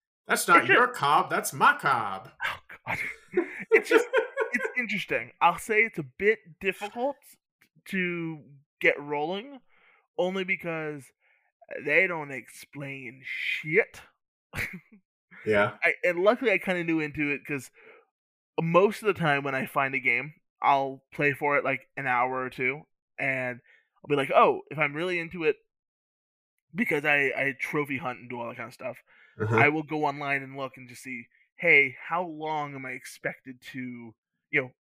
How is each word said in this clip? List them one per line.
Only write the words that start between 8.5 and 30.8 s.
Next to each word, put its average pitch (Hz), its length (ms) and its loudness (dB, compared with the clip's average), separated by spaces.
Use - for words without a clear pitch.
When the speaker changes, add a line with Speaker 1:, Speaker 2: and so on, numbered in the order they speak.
Speaker 2:
get 165 200 2
rolling, 175 600 -6
only 185 260 0
because 160 600 -6
they 160 220 6
don't 151 240 -6
explain 135 920 -14
shit. - 760 -2
<laughs> - 60 -6
Speaker 1:
Yeah. 107 260 4
Speaker 2:
I, 165 120 2
and 175 140 2
luckily 220 340 4
I 185 60 4
kinda 180 260 -2
knew 165 160 2
into 147 300 -2
it 135 160 -2
'cause 139 240 -8
most 175 420 4
of 220 40 -2
the 190 80 4
time 143 280 2
when 139 120 -2
I 131 100 0
find 135 300 0
a 135 40 0
game, 127 360 0
I'll 135 420 2
play 147 200 2
for 143 240 0
it, - 80 2
like, 135 320 -2
an 139 100 -6
hour 127 360 0
or 127 80 -6
two, 131 320 -4
and 131 420 -4
I'll - 40 -20
be 143 80 2
like, 135 180 0
"Oh," 170 360 6
if 139 80 -10
I'm 143 140 0
really 175 260 -4
into 165 260 -6
it, 151 120 2
because 160 320 -2
I, 143 280 2
I 135 240 -2
trophy 143 380 -4
hunt 123 220 -8
and 120 100 -18
do 120 100 -10
all 117 100 -10
that 117 80 -14
kinda 120 160 -12
stuff, 120 260 -12
Speaker 1:
Uh-huh. 110 160 0
Speaker 2:
I 139 140 6
will 156 120 -2
go 151 220 -4
online 139 380 -2
and 135 160 -14
look 135 180 -10
and 127 140 -20